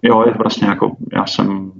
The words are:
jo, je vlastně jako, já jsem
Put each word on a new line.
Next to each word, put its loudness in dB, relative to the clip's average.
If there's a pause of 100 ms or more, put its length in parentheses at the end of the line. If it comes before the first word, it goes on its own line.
jo, 4
je 4
vlastně 0
jako, -2 (160)
já -2
jsem -2